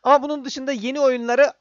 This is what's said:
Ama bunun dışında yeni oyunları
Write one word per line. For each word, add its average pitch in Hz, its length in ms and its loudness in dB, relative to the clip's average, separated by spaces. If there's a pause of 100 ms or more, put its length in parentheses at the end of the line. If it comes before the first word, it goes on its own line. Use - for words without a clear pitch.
Ama 269 200 4
bunun 294 220 -6
dışında 262 280 -8
yeni 254 280 -6
oyunları 254 600 2